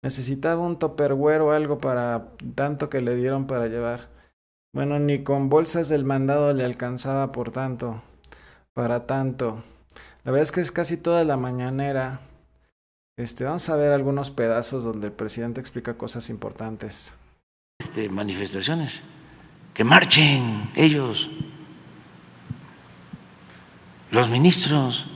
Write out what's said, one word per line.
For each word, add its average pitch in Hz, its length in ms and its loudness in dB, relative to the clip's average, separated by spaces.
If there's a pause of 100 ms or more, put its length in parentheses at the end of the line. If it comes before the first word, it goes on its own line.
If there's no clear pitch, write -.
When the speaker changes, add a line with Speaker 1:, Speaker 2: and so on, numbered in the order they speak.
Speaker 1:
Necesitaba 135 580 -2
un 170 160 -2
tupperware 147 640 2
o 151 100 4
algo 151 280 0
para 120 480 -2 (260)
tanto 147 380 -2
que 135 100 0
le 120 140 0
dieron 135 320 0
para 120 200 -2
llevar. 120 420 -6 (640)
Bueno, 143 280 -2
ni 143 240 2
con 139 260 0
bolsas 160 400 2
del 143 160 2
mandado 139 480 2
le 131 100 0
alcanzaba 127 680 -4
por 120 200 -6
tanto, 123 520 -6 (680)
para 120 340 -2
tanto. 127 560 -2 (600)
La 123 80 -4
verdad 143 120 4
es 147 80 0
que 180 100 -2
es 165 100 -4
casi 170 240 -2
toda 170 300 2
la 143 120 2
mañanera. 131 840 -2 (1000)
Este, 120 280 -8
vamos 160 240 -4
a 160 60 2
ver 147 160 4
algunos 139 380 2
pedazos 120 540 0
donde 110 240 -4
el 104 60 -8
presidente 117 460 -6
explica 120 360 -8
cosas 117 340 -8
importantes. 107 840 -10 (640)
Speaker 2:
Este, 107 300 -6
manifestaciones, 98 920 -4 (720)
que 110 100 0
marchen 123 920 4
ellos, 143 540 4 (2750)
los 117 180 4
ministros 139 760 4 (100)